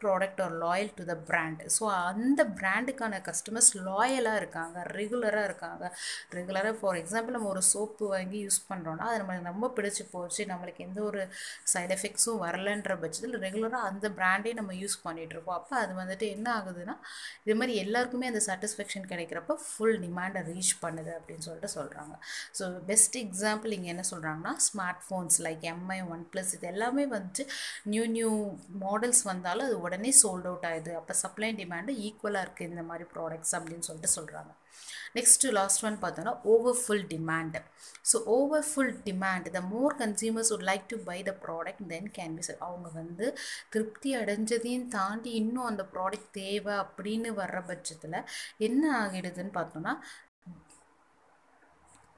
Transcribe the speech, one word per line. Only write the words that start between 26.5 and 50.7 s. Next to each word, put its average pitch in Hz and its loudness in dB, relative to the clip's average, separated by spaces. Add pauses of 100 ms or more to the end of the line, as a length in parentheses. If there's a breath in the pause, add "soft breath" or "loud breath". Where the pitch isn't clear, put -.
இது 175 -8
எல்லாமே 240 2
வந்துட்டு 220 -4 (360 loud breath)
நியூ 214 2
new 220 2 (240)
models 214 4
வந்தாலும் 185 0
அது 220 2
உடனே 185 0
சோல்ட் 185 10
அவுட் 180 -4
ஆயிடுது. 165 -2
அப்ப 165 -6
supply 208 -2
and 220 -2
demand 180 -4
ஈக்குவலா 208 -2
இருக்கு 180 -6
இந்த 170 -8
மாதிரி 170 -8
products 160 -4
அப்படின்னு 165 -4
சொல்லிட்டு 160 0
சொல்றாங்க. 156 -12 (600 loud breath)
Next 247 8
last 196 4
one 214 0
பார்த்தோம்னா, 175 -2
overfull 220 6
demand. 160 -2 (400 loud breath)
So, 233 6
overfull 285 2
demand, 185 0
the 185 0
more 240 2
consumers 226 0
would 190 -2
like 190 2
to 226 -6
buy 185 -4
the 190 -2
product, 170 -6 (120)
then 170 -8
can 165 -6
be 165 -6
sold. - -6
அவங்க 175 -8
வந்து 175 -4 (340 loud breath)
திருப்தி 220 0
அடைஞ்சதையும் 233 0
தாண்டி 220 -2
இன்னும் 233 0
அந்த 208 -2
product 190 -2
தேவை 202 -2
அப்படின்னு 208 -2
வர்ற 180 -4
பட்சத்துல 160 -6 (320 loud breath)
என்ன 247 4
ஆகிடுதுன்னு 180 -4
பார்த்தோம்னா, 170 -2 (2250 loud breath)